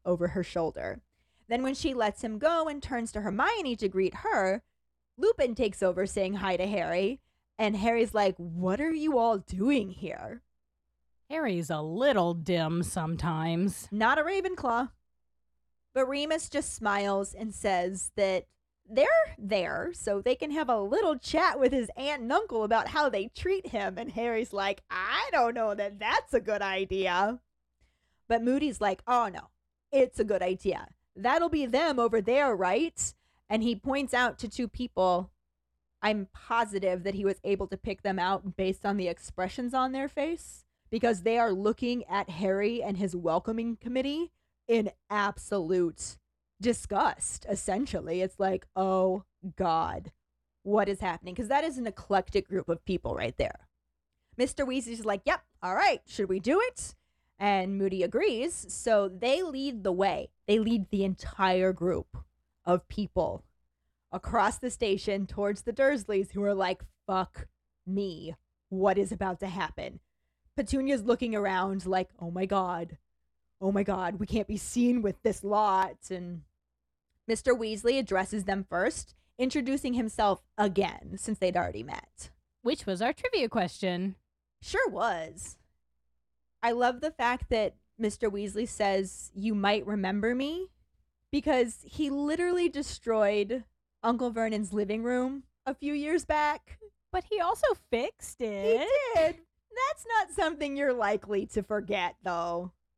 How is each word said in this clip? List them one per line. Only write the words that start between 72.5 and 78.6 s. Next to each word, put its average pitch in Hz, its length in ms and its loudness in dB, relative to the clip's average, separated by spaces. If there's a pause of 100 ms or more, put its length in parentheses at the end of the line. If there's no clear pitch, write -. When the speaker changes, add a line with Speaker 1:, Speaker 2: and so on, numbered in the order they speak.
Speaker 1:
oh 190 120 0
my 202 100 4
God, 185 340 -2
we 196 100 -4
can't 214 220 -2
be 214 80 -4
seen 240 460 2
with 202 200 -2
this 208 220 0
lot." 196 640 2
And 175 340 -8 (800)
Mister 226 280 2
Weasley 226 440 0
addresses 190 460 0
them 196 200 -2